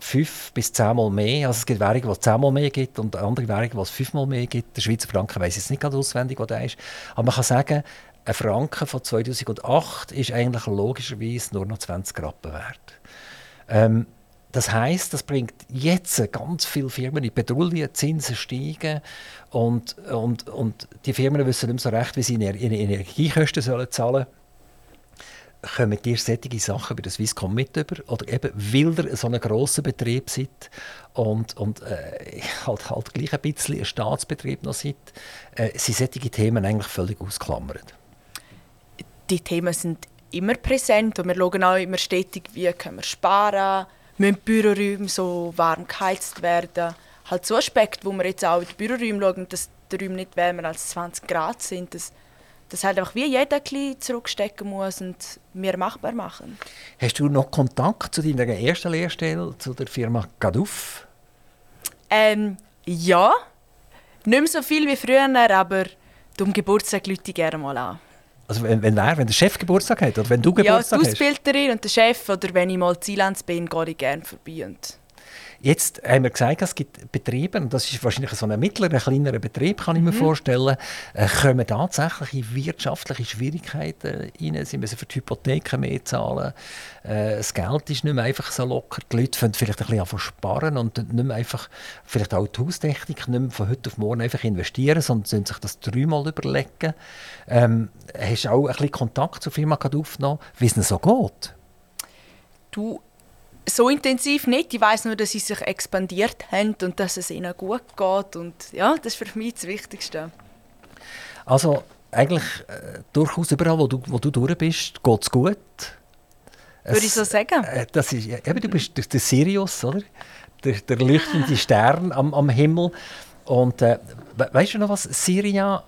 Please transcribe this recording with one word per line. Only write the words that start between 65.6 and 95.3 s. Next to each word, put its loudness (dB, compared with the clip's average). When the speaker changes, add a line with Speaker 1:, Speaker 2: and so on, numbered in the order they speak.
Speaker 2:
zum 2
Geburtstag 2
rufe -4
ich -10
gerne 0
mal -6
an. -6
Speaker 1:
Also -4
wenn, 4
wenn 4
wer, 4
wenn 2
der 0
Chef 4
Geburtstag 2
hat 2
oder -2
wenn 6
du 6
Geburtstag 6
Speaker 2:
Ja, 6
die 4
Speaker 1:
hast? 0
Speaker 2:
Ausbilderin 2
und -4
der -4
Chef 4
oder -2
wenn 4
ich 0
mal 2
in -4
Zielanz -2
bin, -4
gehe -2
ich -10
gerne -2
vorbei -12
und -14
Speaker 1:
Jetzt 2
haben 6
wir 2
gesagt, 0
es -2
gibt -8
Betriebe, -2
und -2
das -2
ist -6
wahrscheinlich 0
so -4
ein 0
mittlerer, 2
kleinerer 2
Betrieb, -2
kann 0
ich 4
mir 6
Speaker 2:
Mhm. 0
Speaker 1:
vorstellen, 2
äh, 2
kommen 6
tatsächlich -2
in -6
wirtschaftliche -6
Schwierigkeiten -6
rein. -2
Sie -8
müssen -6
für -12
die -14
Hypotheken -2
mehr -4
zahlen. -4
Äh, -2
das -4
Geld -2
ist -4
nicht 0
mehr 2
einfach -4
so -2
locker. -4
Die -2
Leute 0
fangen 4
vielleicht -2
ein -2
bisschen 2
an -2
zu -6
sparen -2
und -2
nicht 0
mehr -2
einfach, -6
vielleicht -2
auch 2
die -6
Haustechnik, -4
nicht 2
mehr 0
von -2
heute -4
auf -10
morgen 0
einfach -2
investieren, 2
sondern 2
sollen 0